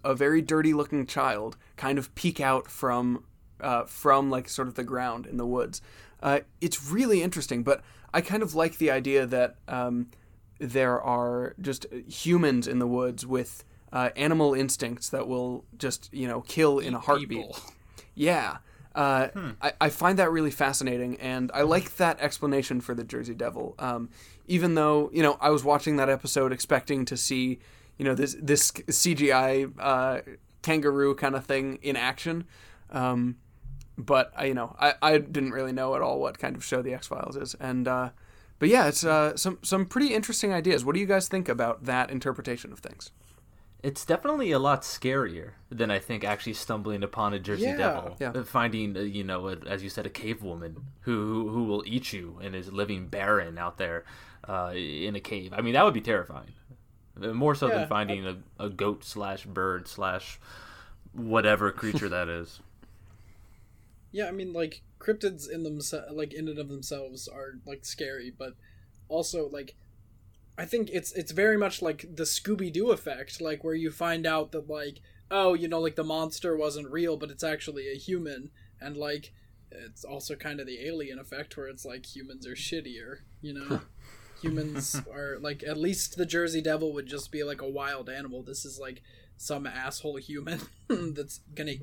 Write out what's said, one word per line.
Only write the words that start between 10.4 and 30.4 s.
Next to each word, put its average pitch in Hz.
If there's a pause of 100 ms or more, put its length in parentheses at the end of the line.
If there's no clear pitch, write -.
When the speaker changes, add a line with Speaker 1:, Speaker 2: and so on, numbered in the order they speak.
Speaker 1:
there 127
are 123
just 139 (220)
humans 151
in 123
the 123
woods 123
with, 127 (280)
uh, 127
animal 151
instincts 131
that 135
will 123 (140)
just, -
you 131
know, 117
kill 147
in 127
a 117
Speaker 2:
Eat -
Speaker 1:
heartbeat. 143
Speaker 2:
people. 110 (580)
Speaker 1:
Yeah. 143 (360)
Uh, 135
Speaker 3:
Hmm. 175 (120)
Speaker 1:
I, 143
I 156
find 185
that 175
really 160
fascinating, 127
and 127
I 143
like 165
that 165
explanation 139
for 123
the 117
Jersey 120
Devil. 120
Um, 120 (360)
even 175
though, 151
you 160
know, 147
I 147
was 147
watching 147
that 135
episode 131
expecting 131
to 131
see, 127 (400)
you 143
know, 131
this, 135
this 143 (180)
C 170
G 139
I, 131 (140)
uh, 131 (420)